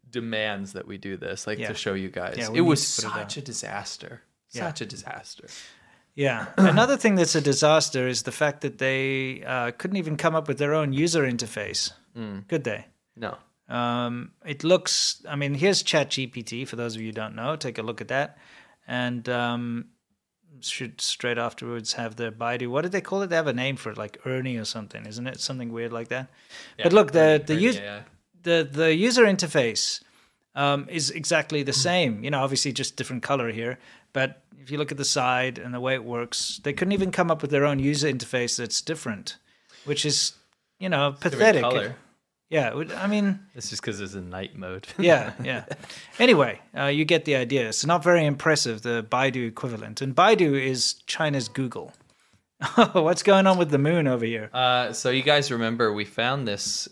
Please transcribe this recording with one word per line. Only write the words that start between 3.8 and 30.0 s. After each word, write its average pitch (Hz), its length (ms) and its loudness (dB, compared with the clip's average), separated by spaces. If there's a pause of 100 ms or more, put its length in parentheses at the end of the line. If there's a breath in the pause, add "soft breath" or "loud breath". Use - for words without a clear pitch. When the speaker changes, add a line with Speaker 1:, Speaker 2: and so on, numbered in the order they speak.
Speaker 2:
Yeah. 123 160 -8
Speaker 1:
Such 151 120 -10
a - 60 -8
disaster. - 600 -16 (680 loud breath)
Speaker 2:
Yeah. 127 360 -2
<clears throat> - 60 -8
Another 202 400 6
thing 208 200 4
that's 165 180 4
a 160 80 4
disaster 143 640 4
is 123 140 -4
the 127 100 -6
fact 147 300 -2
that 120 160 -8
they, 135 680 -2
uh, 123 260 -4
couldn't 185 260 -6
even 156 180 -4
come 160 180 0
up 156 140 0
with 139 80 -2
their 143 160 0
own 151 220 0
user 160 300 2
interface. 110 680 -4 (240)
Speaker 1:
Mm. 104 320 -12
Speaker 2:
Could 151 160 -2
they? 110 220 -4 (280)
Speaker 1:
No. 113 220 -10 (320)
Speaker 2:
Um, 120 640 -4 (160)
it 147 180 -8
looks, - 640 2
I 147 80 -6
mean, 143 180 -2
here's 175 280 2
Chat 143 280 0
G 135 160 -4
P 117 160 -12
T, 120 220 -10
for 117 120 -12
those 117 180 -6
of 113 80 -10
you 110 60 -8
who 110 40 -10
don't 110 220 -8
know, 127 220 -4
take 131 220 -8
a 110 40 -6
look 110 180 -8
at 104 80 -12
that. 139 300 -4 (500 loud breath)
And, 123 400 -4
um, 120 580 -4 (720)
should - 400 -10
straight - 360 -4
afterwards 117 580 -6
have 113 200 -8
the 117 160 -6
Baidu, 120 380 -4
what 135 140 -2
did 180 100 -4
they 196 80 -2
call 196 220 -4
it? 196 60 -4
They 175 80 -2
have 160 120 2
a 131 40 0
name 127 240 -2
for 113 140 -10
it, 107 80 -12
like 107 260 -12
Ernie 131 320 -4
or 110 80 -6
something, 110 400 -10
isn't 113 220 -10
it? 127 140 -10
Something 123 320 -8
weird 117 200 -6
like 117 160 -8
that. 131 200 -6 (500 loud breath)
Speaker 1:
Yeah, - 60 -6
Speaker 2:
But 170 80 6
look, 208 180 8
the, 160 100 6
Speaker 1:
Ernie, 156 240 8
Speaker 2:
the 156 100 0
Speaker 1:
Ernie 190 160 4
Speaker 2:
us-, 226 80 0
Speaker 1:
A 101 120 -10
I. 104 100 -12 (440)
Speaker 2:
the, 165 260 2
the 160 240 4
user 233 300 6
interface, 156 760 2 (540 soft breath)